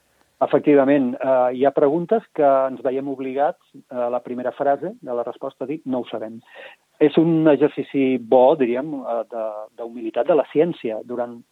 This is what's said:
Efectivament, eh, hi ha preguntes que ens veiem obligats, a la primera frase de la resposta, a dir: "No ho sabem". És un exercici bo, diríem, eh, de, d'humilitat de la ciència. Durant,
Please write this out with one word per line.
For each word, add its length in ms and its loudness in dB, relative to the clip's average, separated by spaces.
Efectivament, 760 4
eh, 400 0
hi 100 -2
ha 60 4
preguntes 520 0
que 80 0
ens 400 2
veiem 260 -4
obligats, 520 -4
a 220 -4
la 100 -4
primera 320 -8
frase 480 -2
de 140 -8
la 80 -4
resposta, 420 -10
a 20 -6
dir: 180 -8
"No 160 -4
ho 100 -10
sabem". 300 -10
És 200 2
un 300 4
exercici 720 2
bo, 380 4
diríem, 380 -2
eh, 360 -6
de, 140 -6
d'humilitat 500 -6
de 80 2
la 180 2
ciència. 520 0
Durant, 480 -8